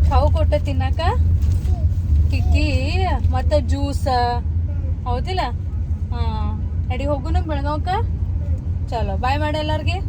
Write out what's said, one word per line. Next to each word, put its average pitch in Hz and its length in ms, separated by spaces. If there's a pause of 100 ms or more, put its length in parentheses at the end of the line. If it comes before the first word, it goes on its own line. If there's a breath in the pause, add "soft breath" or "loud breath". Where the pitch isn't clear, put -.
(100)
ಕಾವು 262 220
ಕೊಟ್ಟ 302 220 (100)
ತಿನ್ನಕ? 277 360 (1300)
ಕಿಕ್ಕಿ, 285 640 (400)
ಮತ್ತೆ 285 280
ಜ್ಯೂಸ್, 285 480 (960)
ಹೌದಿಲ್ಲ? - 360 (720)
ಹಾ. 220 400 (360)
ನಡಿ 277 180
ಹೋಗುನು 311 360
ಬೆಳಗಾವ್ಕ? 294 460 (1000)
ಚಲೋ, 214 260
ಬಾಯ್ 254 220
ಮಾಡು 302 200
ಎಲ್ಲರಿಗೆ. 311 500